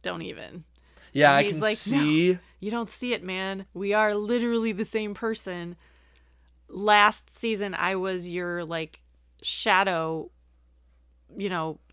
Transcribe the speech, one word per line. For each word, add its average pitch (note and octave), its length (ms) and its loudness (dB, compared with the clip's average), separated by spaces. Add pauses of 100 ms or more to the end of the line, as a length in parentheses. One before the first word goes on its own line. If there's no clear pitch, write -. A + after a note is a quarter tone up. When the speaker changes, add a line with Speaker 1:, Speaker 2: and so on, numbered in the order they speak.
Speaker 1:
don't F3 200 -8
even." - 420 -14 (480)
Speaker 2:
Yeah, C#3+ 180 8
Speaker 1:
And C#3 80 8
Speaker 2:
I C#3+ 60 6
Speaker 1:
he's G3+ 100 -2
Speaker 2:
can - 80 -4
Speaker 1:
like, G#3+ 100 4
"No, - 20 2 (260)
Speaker 2:
see F3+ 380 4 (220)
Speaker 1:
you G3+ 100 -6
don't A#3 200 -4
see B3 240 -6
it, F3 100 -8
man. F#3+ 500 -8
We G3 200 -2
are G#3+ 200 2
literally A3+ 580 0
the G3+ 120 -4
same G#3+ 300 -4
person. F3+ 640 -8 (920)
Last G#3 680 4
season, G#3 380 -2
I F#3+ 220 -2
was F#3 320 -4
your, F3 360 -4
like, D#3+ 380 -8 (400)
shadow, F#3 880 0 (1080)
you G3 120 -4
know, D#3+ 320 -4 (120)